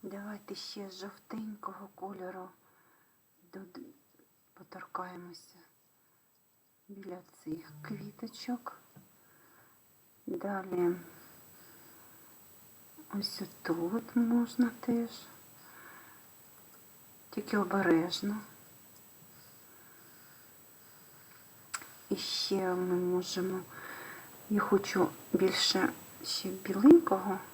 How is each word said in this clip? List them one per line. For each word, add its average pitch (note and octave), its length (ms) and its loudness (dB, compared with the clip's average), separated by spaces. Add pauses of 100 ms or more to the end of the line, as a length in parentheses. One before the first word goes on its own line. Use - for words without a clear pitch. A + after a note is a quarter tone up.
(120)
Давайте G3+ 440 -10
ще G3 340 -10
жовтенького G3+ 1040 -10
кольору F#3 540 -10 (1040)
дод-, F#3+ 260 -14 (760)
поторкаємося F3+ 1040 -12 (1300)
біля G3 300 -12 (260)
цих D#3+ 280 -8 (100)
квіточок. G#3+ 1000 -10 (1400)
Далі F3+ 680 0 (2250)
ось - 220 -4 (220)
тут E3+ 520 -2
можна A#3 640 4
теж, A#3 300 0 (2250)
тільки G#3+ 280 -2
обережно. F#3 840 2 (3750)
І G3 60 2
ще - 580 0
ми F3+ 220 2
можемо, F3+ 640 0 (880)
я G#3 100 4
хочу G3 500 4 (240)
більше - 600 4 (300)
ще - 260 -4
біленького. G3 920 8 (140)